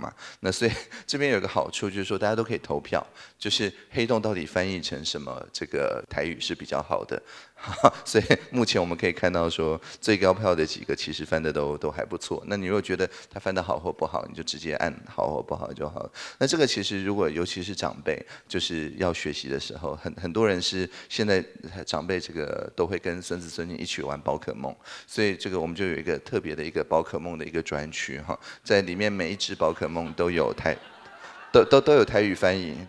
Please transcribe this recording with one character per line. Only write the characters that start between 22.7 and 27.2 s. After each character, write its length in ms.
都 100
会 140
跟 240
孙 180
子 80
孙 200
女 80
一 100
起 160
玩 180
宝 160
可 160
梦， 220
所 160
以 140
这 120
个 120
我 40
们 120
就 100
有 100
一 60
个 160
特 220
别 160
的 80
一 40
个 140
宝 180
可 160
梦 220